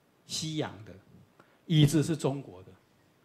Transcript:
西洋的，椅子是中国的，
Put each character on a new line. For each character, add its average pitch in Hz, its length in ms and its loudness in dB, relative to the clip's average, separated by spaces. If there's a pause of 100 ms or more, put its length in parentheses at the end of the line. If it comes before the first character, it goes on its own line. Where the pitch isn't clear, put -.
(260)
西 156 320 -8
洋 113 140 -4 (140)
的， 92 80 -18 (720)
椅 151 200 6
子 151 160 4
是 160 140 -2
中 139 260 -4
国 92 220 -20
的， 92 80 -20 (540)